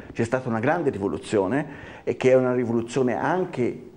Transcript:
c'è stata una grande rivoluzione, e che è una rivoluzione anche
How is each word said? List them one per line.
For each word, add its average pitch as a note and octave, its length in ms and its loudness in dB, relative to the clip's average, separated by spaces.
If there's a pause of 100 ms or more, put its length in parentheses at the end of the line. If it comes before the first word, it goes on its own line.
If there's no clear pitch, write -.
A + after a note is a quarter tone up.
(120)
c'è - 100 -2
stata B2+ 260 -2
una A2+ 120 0
grande D3+ 300 2
rivoluzione, G2+ 760 0 (380)
e C3 120 -2
che C3 140 4
è B2+ 60 8
una B2+ 180 4
rivoluzione A#2 640 0
anche D3+ 800 -2